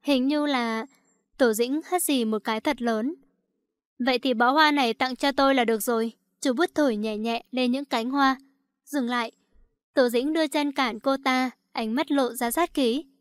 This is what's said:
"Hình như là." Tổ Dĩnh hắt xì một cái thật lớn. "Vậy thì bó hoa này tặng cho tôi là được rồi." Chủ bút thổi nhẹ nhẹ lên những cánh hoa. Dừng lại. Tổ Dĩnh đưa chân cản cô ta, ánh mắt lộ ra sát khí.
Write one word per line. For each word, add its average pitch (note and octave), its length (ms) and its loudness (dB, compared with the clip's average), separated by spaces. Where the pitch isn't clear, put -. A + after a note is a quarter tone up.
"Hình C4+ 260 0
như D4 180 0
là." A#3 400 -4
Tổ A#3+ 140 4
Dĩnh B3 320 0
hắt F4+ 180 -2
xì C4 220 0
một G#3+ 200 -2
cái A3 160 -2
thật C#4 220 -2
lớn. A#3 320 -2
"Vậy B3 200 0
thì B3+ 160 0
bó A#3+ 160 4
hoa D4+ 200 4
này C4 240 0
tặng C4 220 -4
cho C#4 160 0
tôi C#4 220 4
là B3+ 100 2
được A3 180 0
rồi." A3+ 300 -2
Chủ C4+ 120 0
bút E4 220 0
thổi C4+ 220 2
nhẹ G#3+ 220 -4
nhẹ A#3 320 -4
lên B3 220 0
những C#4 120 -4
cánh A#3+ 260 -4
hoa. C4+ 260 2
Dừng C4 240 -4
lại. A#3+ 240 -4
Tổ B3+ 140 4
Dĩnh B3 240 0
đưa D#4+ 140 2
chân D4 260 -2
cản B3 280 -4
cô C4+ 240 0
ta, B3+ 260 0
ánh A3+ 220 -4
mắt D#4 160 -2
lộ C4+ 220 0
ra A#3+ 180 -4
sát E4+ 240 -2
khí. C4 300 0